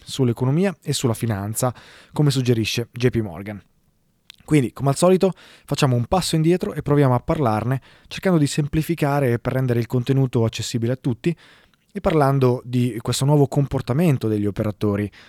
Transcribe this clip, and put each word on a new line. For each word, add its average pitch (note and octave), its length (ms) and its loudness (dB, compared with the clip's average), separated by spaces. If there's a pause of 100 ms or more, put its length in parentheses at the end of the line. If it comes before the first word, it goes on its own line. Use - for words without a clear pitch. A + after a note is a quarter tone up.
sull'economia C3+ 800 0
e D#3 100 -6
sulla A#2+ 220 0
finanza, A2 600 -4 (380)
come D3 180 2
suggerisce A#2+ 640 0
J B2 160 -2
P A#2 140 0
Morgan. G2 420 -12 (800)
Quindi, C#3+ 300 2
come C3 160 -2
al C#3 80 0
solito, F#3 340 4 (320)
facciamo C3+ 320 0
un A#2+ 80 0
passo F3 320 -2
indietro E3+ 380 0
e D3+ 80 -6
proviamo C#3 340 4
a A#2+ 60 0
parlarne, B2 600 -2 (260)
cercando F3+ 300 0
di D3 100 4
semplificare C#3+ 920 -2
per A#2+ 140 -4
rendere B2 260 0
il A#2 80 -2
contenuto B2+ 560 0
accessibile A2+ 480 -4
a C3+ 60 -4
tutti C#3 360 -4 (600)
e G3 60 -8
parlando C3+ 640 2
di B2 360 -2
questo B2 220 -2
nuovo C#3+ 240 4
comportamento C3+ 800 0
degli G#2+ 180 0
operatori, G2+ 640 -2 (200)